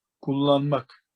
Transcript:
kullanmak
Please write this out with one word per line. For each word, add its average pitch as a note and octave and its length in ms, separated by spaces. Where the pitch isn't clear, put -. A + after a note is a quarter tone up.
kullanmak C#3 840